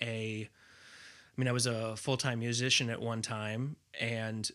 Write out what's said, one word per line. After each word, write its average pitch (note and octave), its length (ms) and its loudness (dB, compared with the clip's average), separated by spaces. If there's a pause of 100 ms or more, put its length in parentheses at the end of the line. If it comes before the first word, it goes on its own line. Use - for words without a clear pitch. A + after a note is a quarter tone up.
a, A2 480 -4
I - 880 -14
mean, B2+ 80 4
I B2 40 4
was B2 160 4
a A2+ 280 0
full-time B2+ 440 0
musician A#2+ 500 4
at A#2 100 -2
one A2+ 220 -2
time. A2 540 -2 (240)
And A2 560 -2